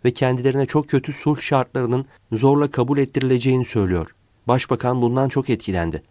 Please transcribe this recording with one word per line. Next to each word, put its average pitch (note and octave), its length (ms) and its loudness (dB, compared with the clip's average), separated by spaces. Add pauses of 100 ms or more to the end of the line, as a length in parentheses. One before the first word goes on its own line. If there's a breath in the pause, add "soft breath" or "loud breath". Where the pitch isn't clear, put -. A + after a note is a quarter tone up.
ve B2+ 60 4
kendilerine C3 560 0
çok D3+ 220 -2
kötü C#3 240 0
sulh D3+ 280 0
şartlarının C3 680 -2 (260 soft breath)
zorla C#3 380 2
kabul C3+ 280 0
ettirileceğini B2+ 680 0
söylüyor. F#2 460 -2 (380)
Başbakan B2+ 540 0
bundan B2+ 260 0
çok C3 220 -4
etkilendi. E2+ 600 -2